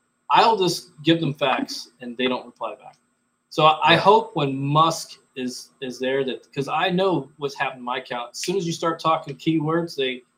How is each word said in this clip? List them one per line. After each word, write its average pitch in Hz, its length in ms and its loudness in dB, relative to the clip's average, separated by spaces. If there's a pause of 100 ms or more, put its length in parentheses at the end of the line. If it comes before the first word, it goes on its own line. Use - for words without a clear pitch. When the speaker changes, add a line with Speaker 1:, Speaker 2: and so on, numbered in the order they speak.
(300)
Speaker 1:
I'll 214 260 4
just 180 340 -2 (120)
give 165 180 4
them 151 140 -2
facts, - 560 -4 (100)
and 123 160 -12
they 127 120 0
don't 123 180 -4
reply 113 300 -12
back. - 200 -20 (540)
So 156 160 2
I, 156 60 8 (120)
I 160 80 6
Speaker 2:
Yeah. 165 60 6
Speaker 1:
hope 220 360 4
when 139 220 -2
Musk 156 640 0 (180)
is, 127 360 -8 (100)
is 127 160 -8
there 131 260 0
that, 120 300 -8
'cause 135 120 -4
I 160 220 -2
know 180 480 0
what's 143 180 -6
happened 127 260 -4
to 123 40 -12
my 127 140 -4
account. 120 320 -8
As - 80 -16
soon 180 180 -4
as 180 100 -2
you 165 60 -2
start 170 260 -2
talking 160 380 -2
keywords, 160 580 -2
they 131 280 -4 (160)